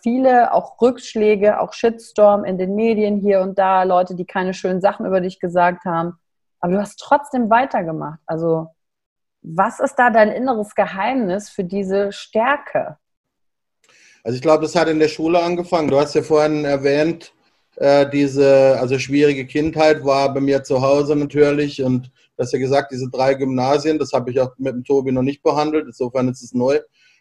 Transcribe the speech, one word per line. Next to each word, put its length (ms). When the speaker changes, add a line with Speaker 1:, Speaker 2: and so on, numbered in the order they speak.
Speaker 1:
viele 500
auch 280
Rückschläge, 800
auch 120
Shitstorm 720
in 140
den 160
Medien 440
hier 240
und 180
da, 240
Leute, 320
die 100
keine 280
schönen 260
Sachen 260
über 140
dich 180
gesagt 460
haben. 300
Aber 120
du 80
hast 160
trotzdem 520
weitergemacht. 800
Also, 420
was 380
ist 160
da 140
dein 220
inneres 420
Geheimnis 720
für 160
diese 480
Stärke? 840
Speaker 2:
Also 140
ich 60
glaub, 180
das 160
hat 120
in 100
der 100
Schule 340
angefangen. 460
Du 100
hast 160
ja 80
vorhin 420
erwähnt, 680
äh, 340
diese, 680
also 200
schwierige 480
Kindheit 580
war 300
bei 60
mir 220
zu 200
Hause 340
natürlich 640
und 240
du 60
hast 100
ja 60
gesagt, 340
diese 160
drei 260
Gymnasien, 640
das 140
habe 180
ich 100
auch 180
mit 160
dem 100
Tobi 280
noch 100
nicht 200
behandelt, 440
insofern 420
ist 140
es 100
neu. 280